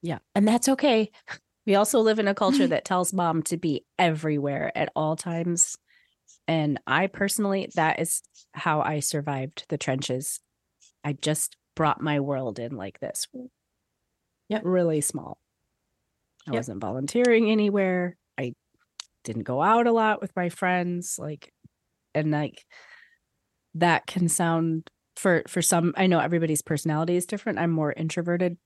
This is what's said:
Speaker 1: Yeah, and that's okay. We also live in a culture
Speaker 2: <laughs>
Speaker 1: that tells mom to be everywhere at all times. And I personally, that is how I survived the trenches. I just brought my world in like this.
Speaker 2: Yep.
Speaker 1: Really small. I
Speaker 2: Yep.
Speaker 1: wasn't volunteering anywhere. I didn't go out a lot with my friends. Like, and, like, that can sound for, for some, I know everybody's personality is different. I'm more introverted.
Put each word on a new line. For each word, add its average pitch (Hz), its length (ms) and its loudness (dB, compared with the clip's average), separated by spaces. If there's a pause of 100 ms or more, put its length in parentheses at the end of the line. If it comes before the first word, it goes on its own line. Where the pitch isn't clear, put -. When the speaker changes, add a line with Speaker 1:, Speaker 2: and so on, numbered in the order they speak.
Speaker 1:
Yeah, 170 180 -6 (160)
and 202 100 6
that's 233 220 4
okay. 240 420 4 (560)
We 196 80 4
also 214 240 4
live 220 220 4
in 202 80 2
a 196 60 2
culture 269 340 2
Speaker 2:
<laughs> - 0 -
Speaker 1:
that 160 160 0
tells 180 280 0
mom 165 320 0
to 170 120 -4
be 156 280 -2 (140)
everywhere 151 800 0
at - 160 -2
all 156 220 0
times. 170 600 -2 (720)
And 151 380 0
I 160 200 2
personally, 196 720 -2
that 160 240 2
is - 220 -4 (320)
how 151 260 0
I 151 200 -2
survived 143 680 -6
the 147 100 -4
trenches. 135 640 -4 (640)
I 147 80 -2
just - 440 -4 (200)
brought 151 240 2
my 147 180 0
world 135 400 -4
in 120 180 -8
like 98 220 -12
this. - 300 -8 (1200)
Speaker 2:
Yep. 214 160 -2
Speaker 1:
Really 170 360 2
small. - 380 -6 (1120)
I 147 40 -4
Speaker 2:
Yep. - 60 0
Speaker 1:
wasn't 107 220 -8
volunteering 214 680 2
anywhere. 196 680 0 (200)
I 123 180 -6 (680)
didn't 113 220 -8
go 131 180 -2
out 226 240 4
a 233 60 2
lot 220 280 2
with 202 140 -10
my 180 140 -2
friends. 175 720 -2
Like, 151 320 -12 (640)
and, 151 180 0
like, 147 320 -2 (1080)
that 165 320 2
can 175 220 0
sound 165 600 0 (260)
for, 175 300 2
for - 160 -4
some, 170 340 2
I 190 120 4
know 175 100 6
everybody's 160 440 0
personality 160 520 0
is 175 120 0
different. 202 340 -6
I'm 170 100 0
more 156 220 0
introverted. 175 720 -2